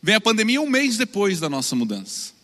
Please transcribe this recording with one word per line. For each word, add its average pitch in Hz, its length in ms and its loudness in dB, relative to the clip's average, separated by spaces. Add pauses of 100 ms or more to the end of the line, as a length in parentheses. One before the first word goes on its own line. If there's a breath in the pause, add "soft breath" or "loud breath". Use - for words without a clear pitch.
Vem 202 100 4
a 220 40 6
pandemia 220 400 2
um 302 100 -2
mês 262 280 2
depois 202 420 0
da 160 80 -4
nossa 135 300 -2
mudança. 104 560 -4 (100)